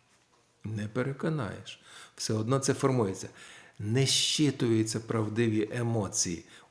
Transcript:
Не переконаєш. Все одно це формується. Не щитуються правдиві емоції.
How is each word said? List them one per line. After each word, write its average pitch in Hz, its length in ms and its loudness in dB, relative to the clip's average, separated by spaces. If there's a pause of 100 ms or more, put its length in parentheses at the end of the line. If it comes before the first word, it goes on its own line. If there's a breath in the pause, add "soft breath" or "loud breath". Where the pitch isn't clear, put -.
(640)
Не 107 240 -6
переконаєш. 127 920 -4 (340 loud breath)
Все - 180 -2
одно 110 260 2
це 135 140 2
формується. 120 560 0 (500 loud breath)
Не 117 260 2
щитуються 117 960 2
правдиві 110 720 0
емоції. 110 720 -2 (260 loud breath)